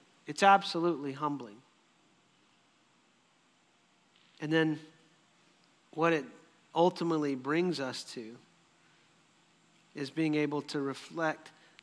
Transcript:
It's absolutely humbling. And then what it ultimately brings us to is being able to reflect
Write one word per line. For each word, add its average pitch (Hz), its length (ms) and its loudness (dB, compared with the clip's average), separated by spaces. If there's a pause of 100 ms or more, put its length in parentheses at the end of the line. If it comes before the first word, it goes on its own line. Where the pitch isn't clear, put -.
(260)
It's 151 160 -6
absolutely 170 720 4
humbling. 135 460 -6 (2750)
And 160 120 -4
then 160 280 4 (1120)
what 165 180 2
it 147 120 0 (500)
ultimately 165 640 2
brings 151 420 -2
us 131 240 -8 (120)
to 117 220 -12 (1600)
is 139 160 -8
being 156 240 0
able 147 280 0
to 147 180 -6
reflect 156 720 -4 (320)